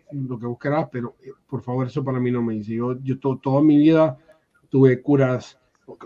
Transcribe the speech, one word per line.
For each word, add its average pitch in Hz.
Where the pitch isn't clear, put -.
"Lo 131
que 110
vos 120
querás, 147
pero, 120
eh, -
por 135
favor, 127
eso 139
para 131
mí 123
no", 123
me 113
dice. 107
Yo, 123
yo 131
to-, 135
toda 175
mi 151
vida 156
tuve 131
curas, 135
o, -